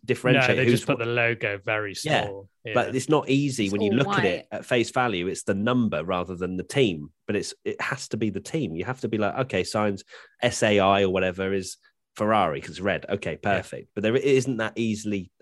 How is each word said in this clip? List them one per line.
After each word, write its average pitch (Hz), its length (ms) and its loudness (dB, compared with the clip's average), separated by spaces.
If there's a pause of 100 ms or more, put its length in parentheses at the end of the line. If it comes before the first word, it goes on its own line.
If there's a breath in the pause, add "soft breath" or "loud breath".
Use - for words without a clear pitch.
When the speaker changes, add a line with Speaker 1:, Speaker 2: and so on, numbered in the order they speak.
Speaker 1:
differentiate 127 460 2
Speaker 2:
No, 123 40 2
they 131 160 2
Speaker 1:
who's 120 80 6
Speaker 2:
just - 80 -8
put 139 120 0
Speaker 1:
wh- 117 60 -4
Speaker 2:
the - 20 -4
logo 117 580 -2
very 107 400 -2
Speaker 1:
Yeah. 139 220 0
Speaker 2:
small. 98 220 -12 (240)
Speaker 1:
But 113 180 2
Speaker 2:
Yeah. 120 60 -2
Speaker 1:
it's 127 120 -4
not 151 200 4
easy 135 360 0
Speaker 3:
It's 95 80 0
Speaker 1:
when 101 100 0
you 107 80 4
Speaker 3:
all 117 60 4
Speaker 1:
look 190 220 2
at 180 60 2
it 92 280 0
Speaker 3:
white. 107 80 -6
Speaker 1:
at - 40 -14
face 120 280 0
value. 107 340 0
It's 92 160 -4
the 101 120 0
number 104 500 2
rather 90 320 -2
than 92 200 -4
the 90 60 -4
team. 87 480 0 (160)
But 104 80 -2
it's, 95 200 -2 (100)
it - 160 -6
has - 300 -6
to 120 60 -6
be 110 140 0
the 95 100 -6
team. 107 360 -4
You 87 80 -4
have 131 160 -8
to 131 80 -4
be 107 100 -2
like, 104 160 0 (120)
"Okay, - 160 0
Sainz 104 400 -2 (380 loud breath)
S 120 220 0
A 107 160 6
I 98 240 6
or 95 80 2
whatever 95 420 0
is 95 240 -4 (380 soft breath)
Ferrari 104 460 2
'cause - 100 -14
it's 78 100 -12
red. 92 280 -2
Okay, 95 240 -4 (100)
Speaker 2:
Yeah. 101 140 2
Speaker 1:
perfect." - 400 -8
But 101 80 -2
there, 113 100 2
it 131 80 2
isn't 131 360 2
that 110 180 -2
easily, 104 640 -2